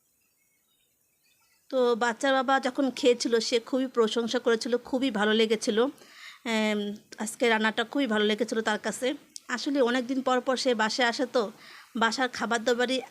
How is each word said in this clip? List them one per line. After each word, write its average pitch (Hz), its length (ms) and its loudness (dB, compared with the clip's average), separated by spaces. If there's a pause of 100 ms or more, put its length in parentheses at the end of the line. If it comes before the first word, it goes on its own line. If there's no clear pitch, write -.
(1700)
তো 269 80 0 (160)
বাচ্চার 240 380 0
বাবা 269 280 2
যখন 254 300 -2
খেয়েছিল, 240 500 2
সে 233 200 0
খুবই 262 260 -2
প্রশংসা 233 520 0
করেছিল, 233 380 0
খুবই 247 340 -2
ভালো 208 220 2
লেগেছিল। 220 460 2 (680)
এম, 214 360 0 (380)
আজকে 220 300 -2
রান্নাটা 220 360 2
খুবই 277 220 -2
ভালো 214 180 2
লেগেছিল 214 360 0
তার 214 180 -2
কাছে। 254 360 -4 (340)
আসলে 277 320 -2
অনেক 240 260 2
দিন 262 160 -4
পর 254 180 0
পর 247 160 -2
সে 254 180 0
বাসায় 220 340 0
আসে, 240 180 -2
তো 220 260 -2 (440)
বাসার 226 320 0
খাবার 226 360 -4
দাবারই 247 360 0 (100)